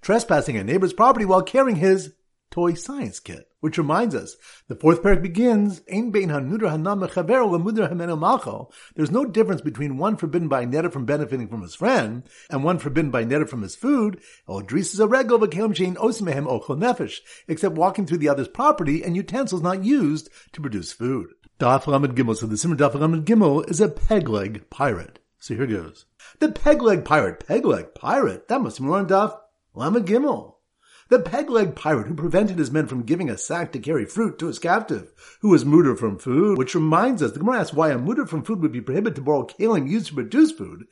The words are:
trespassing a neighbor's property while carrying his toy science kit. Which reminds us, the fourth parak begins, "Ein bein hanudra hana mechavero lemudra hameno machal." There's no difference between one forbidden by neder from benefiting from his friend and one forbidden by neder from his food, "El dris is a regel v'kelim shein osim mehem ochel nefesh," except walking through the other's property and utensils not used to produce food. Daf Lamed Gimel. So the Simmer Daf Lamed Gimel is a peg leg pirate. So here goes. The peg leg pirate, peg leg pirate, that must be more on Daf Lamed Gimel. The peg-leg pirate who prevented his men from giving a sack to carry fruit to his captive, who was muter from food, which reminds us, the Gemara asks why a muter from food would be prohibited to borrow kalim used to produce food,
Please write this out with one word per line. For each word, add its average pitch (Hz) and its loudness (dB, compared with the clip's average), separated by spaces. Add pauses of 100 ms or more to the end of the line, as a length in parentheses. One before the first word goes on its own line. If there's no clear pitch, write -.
trespassing 175 2
a 101 -2
neighbor's 175 0
property 240 4
while 185 4
carrying 247 2
his 185 2 (400)
toy 175 0
science 254 -10
kit. - -18 (120)
Which 156 -4
reminds 165 0
us, - -10 (320)
the - -10
fourth 165 4
parak 202 6
begins, 208 2
"Ein 220 -4
bein 190 0
hanudra 151 -2
hana 160 -2
mechavero 190 0
lemudra 180 0
hameno 170 -4
machal." 175 -2 (240)
There's 151 0
no 262 2
difference 196 0
between 139 -6
one 196 -2
forbidden 160 -2
by 131 -2
neder 160 -2
from 139 -6
benefiting 135 -4
from 104 -10
his 87 -16
friend 135 -2 (260)
and 135 -4
one 170 0
forbidden 147 -2
by 120 0
neder 147 0
from 120 -8
his 92 -12
food, 226 0 (280)
"El 95 -8
dris 151 -2
is 190 -2
a 214 4
regel 240 4
v'kelim 202 0
shein 180 -2
osim 214 -2
mehem 147 -2
ochel 127 -4
nefesh," 185 -2 (280)
except 165 -2
walking 185 0
through 170 -2
the 151 2
other's 139 0
property 196 0
and 170 -2
utensils 190 -4
not 190 -2
used 180 0 (220)
to - -14
produce 107 -8
food. 120 -4 (320)
Daf 135 2
Lamed 139 0
Gimel. 117 2
So 113 -6
the 107 -4
Simmer 165 -2
Daf 143 2
Lamed 156 0
Gimel 170 4
is 160 0
a 208 4
peg 185 0
leg 104 -4
pirate. 107 -4 (180)
So - -10
here 123 -4
goes. 85 -8 (340)
The 302 2
peg 302 4
leg 196 2
pirate, 123 0
peg 196 0
leg 104 -2
pirate, 151 -2
that 262 0
must 120 -6
be 131 -6
more 175 0
on 196 -2
Daf 196 2 (340)
Lamed 185 -2
Gimel. 226 -2 (540)
The 220 6
peg-leg 240 0
pirate 135 -2
who 156 -6
prevented 175 0
his 143 -2
men 147 0
from 123 -6
giving 156 -2
a 104 -6
sack - -8
to 131 -8
carry 127 -2
fruit 214 -4
to 165 -6
his 151 -8
captive, 170 -4 (300)
who 214 4
was 156 8
muter 143 6
from 104 -4
food, 170 0
which 131 -2
reminds 170 2
us, 117 0
the 143 -8
Gemara 233 0
asks 175 -4
why 156 2
a 127 0
muter 220 -2
from 160 -6
food 208 -6
would 151 0
be 120 -8
prohibited 170 -4
to 135 -10
borrow 135 0
kalim 185 0
used 202 -2
to 151 -14
produce 294 4
food, 85 -14